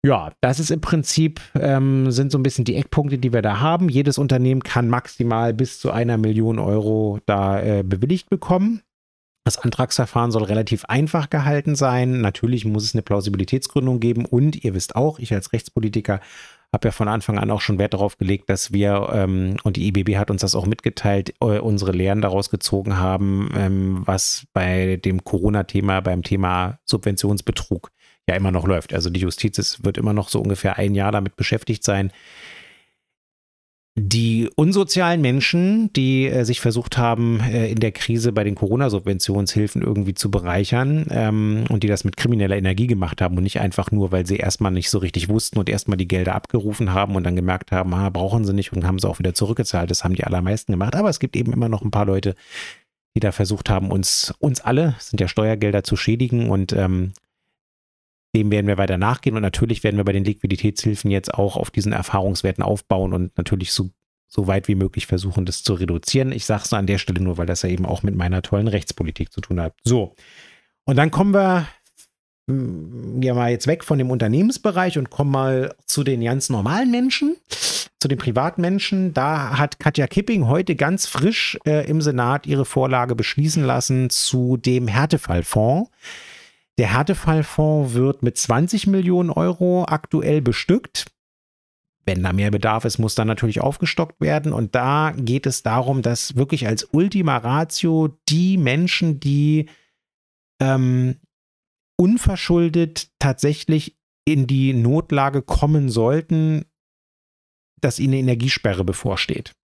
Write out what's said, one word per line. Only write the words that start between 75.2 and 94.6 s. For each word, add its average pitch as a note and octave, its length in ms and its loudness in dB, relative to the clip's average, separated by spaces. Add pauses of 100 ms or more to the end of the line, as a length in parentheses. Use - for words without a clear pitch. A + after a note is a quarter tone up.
mal C3+ 440 0 (120)
zu - 180 0
den B2+ 180 0
ganz B2 280 -2
normalen C#3+ 400 0
Menschen, C4 440 0 (640)
zu D3 100 0
den C#3 100 0
Privatmenschen. F3+ 960 0
Da C3+ 440 0
hat C#3+ 220 -2
Katja D3 260 0
Kipping G3+ 400 0
heute D#3+ 300 2
ganz E3 300 0
frisch, - 580 -2
äh, D3+ 240 0
im D#3 140 0
Senat C3+ 440 0
ihre C#3 200 0
Vorlage B2+ 480 0
beschließen D3 500 0
lassen B2+ 460 0
zu B2+ 480 0
dem B2+ 280 0
Härtefallfonds. A#2+ 1040 0 (880)
Der G#2+ 160 2
Härtefallfonds D3+ 1000 0
wird C3 280 2
mit A#2+ 160 0
zwanzig D#3+ 480 0
Millionen F3+ 440 2
Euro F3+ 580 0
aktuell D3+ 520 0
bestückt. - 640 0 (1000)
Wenn F2+ 180 0
da F2+ 100 0
mehr G2+ 200 2
Bedarf G#2+ 320 0
ist, A#2+ 140 -2
muss A2 180 0
dann A2 100 0
natürlich A2 340 -2
aufgestockt - 600 -2
werden. D3+ 320 0
Und A2+ 240 -2